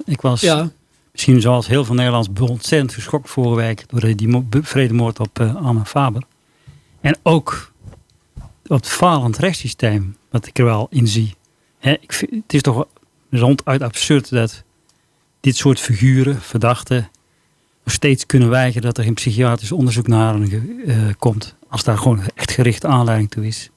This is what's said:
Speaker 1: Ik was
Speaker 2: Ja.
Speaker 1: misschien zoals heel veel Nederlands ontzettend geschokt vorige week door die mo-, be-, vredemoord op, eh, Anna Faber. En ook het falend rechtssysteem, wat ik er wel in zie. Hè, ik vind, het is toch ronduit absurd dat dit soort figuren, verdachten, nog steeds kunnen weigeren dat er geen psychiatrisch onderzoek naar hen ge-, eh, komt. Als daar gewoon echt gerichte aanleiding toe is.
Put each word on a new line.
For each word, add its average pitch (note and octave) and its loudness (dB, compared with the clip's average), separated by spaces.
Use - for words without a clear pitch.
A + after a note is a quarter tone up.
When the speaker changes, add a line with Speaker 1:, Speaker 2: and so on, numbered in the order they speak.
Speaker 1:
Ik - -4
was B2 0
Speaker 2:
Ja. D#3+ 2
Speaker 1:
misschien B2+ 4
zoals A#2+ 2
heel C3 0
veel A#2 -2
Nederlands A#2+ 0
ontzettend B2 0
geschokt - -6
vorige A#2+ 0
week A2+ -2
door A2+ 0
die A2 -2
mo-, B2 2
be-, C3 0
vredemoord A#2+ 0
op, - -6
eh, A#2 0
Anna A#2+ -2
Faber. B2+ -2
En C#3 0
ook - 0
het C3+ 0
falend C#3 0
rechtssysteem, G#2+ -2
wat A2+ -4
ik - -16
er B2 4
wel A2+ 0
in B2 0
zie. G#2+ -2
Hè, C3+ 0
ik - -4
vind, - -6
het A3 -10
is D3 4
toch C3 0
ronduit C3 2
absurd B2+ 0
dat A#2 -2
dit C3+ 0
soort C3+ 2
figuren, C3 2
verdachten, A#2 -2
nog - -6
steeds C#3 2
kunnen B2 4
weigeren B2 0
dat A#2 -2
er A2+ -2
geen A2+ 0
psychiatrisch A#2 -2
onderzoek B2 0
naar A2 2
hen G#2 0
ge-, E3 -6
eh, B2 0
komt. A2 -2
Als A#2 -8
daar A2 0
gewoon G#2+ 2
echt - -6
gerichte B2 0
aanleiding A2+ 2
toe G#2+ -6
is. - -10